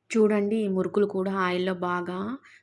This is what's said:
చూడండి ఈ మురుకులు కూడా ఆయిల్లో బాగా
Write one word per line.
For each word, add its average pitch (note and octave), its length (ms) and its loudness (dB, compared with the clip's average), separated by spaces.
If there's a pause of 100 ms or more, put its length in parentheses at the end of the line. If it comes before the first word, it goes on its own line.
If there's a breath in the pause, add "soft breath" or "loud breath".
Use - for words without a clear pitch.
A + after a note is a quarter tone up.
(100)
చూడండి G#3+ 460 4
ఈ G#3+ 120 0
మురుకులు F#3 380 2
కూడా G3 320 -2
ఆయిల్లో F3+ 420 0
బాగా F3+ 380 -4 (440 loud breath)